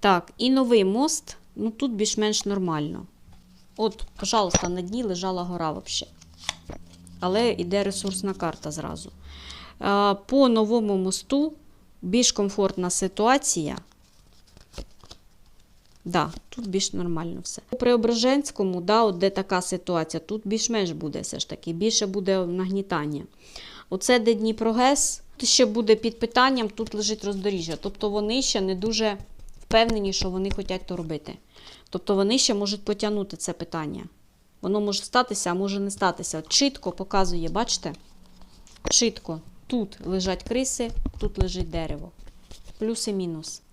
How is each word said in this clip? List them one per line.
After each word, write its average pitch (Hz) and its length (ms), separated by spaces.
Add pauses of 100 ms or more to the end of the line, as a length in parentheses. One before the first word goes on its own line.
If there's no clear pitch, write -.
Так, 185 380
і 247 120
новий 240 340
мост. - 520 (200)
Ну, 214 140
тут 240 220
більш-менш 214 520
нормально. 175 600 (720)
От, 214 280 (120)
пожалуйста, 190 520
на 180 140
дні 214 200
лежала 185 400
гора 175 300
вообще. - 340 (1120)
Але 208 300
йде 185 340
ресурсна 190 500
карта 165 360
зразу. - 420 (680)
Е, 202 320 (120)
по 269 220
новому 220 480
мосту 269 560 (500)
більш 226 300
комфортна 196 580
ситуація. 190 880 (2250)
Да, 165 280 (160)
тут 233 180
більш 190 260
нормально 170 500
все. - 280
По 247 60
Преображенському, 240 1040
да, 214 240
от 190 140
де 190 120
така 190 320
ситуація, 170 640
тут 214 180
більш-менш 214 460
буде 160 300
все - 180
ж - 100
таки, - 240
більше 208 340
буде 190 400
нагнітання. 185 760 (680)
Оце, 240 280
де 226 160
Дніпрогес, 226 880 (140)
тут 240 120
ще - 180
буде 220 300
під 226 220
питанням, 247 500
тут 220 260
лежить 214 300
роздоріжжя. 190 560
Тобто 202 300
вони 214 320
ще - 180
не 190 140
дуже 214 440 (440)
впевнені, 220 500
що 190 180
вони 190 200
хочуть 185 360
то 180 100
робити. 160 380 (560)
Тобто 190 240
вони 202 240
ще 254 160
можуть 202 300
потягнути 208 520
це - 160
питання. 160 520 (580)
Воно 202 180
може 202 220
статися, 247 480
а 175 40
може 196 260
не 196 100
статися. 175 480
От 156 100
чітко - 440
показує, 185 560
бачите? 170 440 (960)
Чітко. 214 500 (260)
Тут 226 400
лежать 185 360
криси, 247 480 (280)
тут - 200
лежить 180 320
дерево. 160 400 (680)
Плюс 220 300
і 214 40
мінус. 170 500 (100)